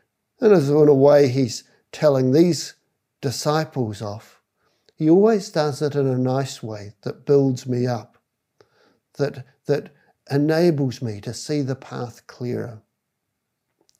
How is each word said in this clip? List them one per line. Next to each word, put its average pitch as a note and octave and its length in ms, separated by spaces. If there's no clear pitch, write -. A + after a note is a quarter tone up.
and G#3+ 120
as D3 160
in D3 200
a D3 60
way C#3+ 340
he's B2 340
telling C3 400
these E3 420
disciples C3+ 800
off, G#2+ 380
he D#3 120
always G3+ 420
does D3+ 320
it C#3+ 120
in C#3+ 120
a B2+ 120
nice C3 440
way G#2 400
that - 240
builds C3+ 400
me B2 200
up, A#2 320
that, C3+ 260
that - 280
enables D3 680
me G#2+ 200
to A#2+ 120
see D3 280
the C3 160
path B2+ 500
clearer. A2+ 560